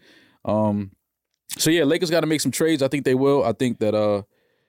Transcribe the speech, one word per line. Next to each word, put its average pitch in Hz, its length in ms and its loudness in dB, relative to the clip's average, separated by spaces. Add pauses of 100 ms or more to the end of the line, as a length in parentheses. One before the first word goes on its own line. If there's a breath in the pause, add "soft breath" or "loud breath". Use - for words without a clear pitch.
(440 soft breath)
Um, 104 460 -2 (680)
so 156 120 0
yeah, 160 140 2
Lakers 160 260 0
gotta 165 160 0
make 156 140 0
some 135 100 -2
trades. 160 320 0
I 135 60 2
think 139 160 -4
they 131 100 2
will. 139 300 2
I 113 80 0
think 123 260 -2
that, 107 160 0
uh, 104 280 0 (460)